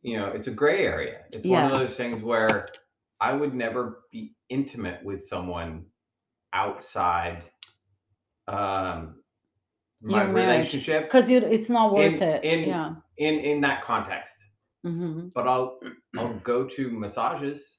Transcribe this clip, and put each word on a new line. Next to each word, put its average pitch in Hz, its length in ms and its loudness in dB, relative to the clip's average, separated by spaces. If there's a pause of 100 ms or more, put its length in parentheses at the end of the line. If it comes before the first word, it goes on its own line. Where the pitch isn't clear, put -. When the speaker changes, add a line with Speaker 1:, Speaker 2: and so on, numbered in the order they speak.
Speaker 1:
you 117 140 -4
know, 101 120 -2
it's 107 180 -6
a 123 40 -6
gray 147 340 4
area. 82 360 -4 (100)
It's - 140 -10
one 175 200 6
of 135 60 4
Speaker 2:
Yeah. 135 60 2
Speaker 1:
those 127 200 0
things 120 260 -4
where 110 460 2 (500)
I 131 140 2
would 143 200 -2
never 120 580 -4
be 110 220 -14 (160)
intimate 123 540 -6
with 98 240 -8
someone 85 580 -8 (680)
outside, 90 880 -2 (1040)
um, 92 760 -4 (800)
my 107 220 2
Speaker 2:
Your 95 100 0
marriage. 117 140 4
Speaker 1:
relationship 143 600 0
Speaker 2:
'Cause 254 200 6
you, 254 80 8
it's 220 320 2
not 226 240 4
worth 196 200 6
Speaker 1:
in, 160 100 0
Speaker 2:
it. 156 200 2
Speaker 1:
in, 160 240 2
Speaker 2:
Yeah. 160 280 -4 (220)
Speaker 1:
in, 156 220 2
in 147 220 0
that 139 220 0
context. 107 520 -4 (500)
Speaker 2:
Mm-hmm. 170 500 -6
Speaker 1:
But 123 120 0
I'll, 127 320 0 (380)
I'll 113 220 -4
go 123 260 0
to 131 240 -6
massages 123 880 -6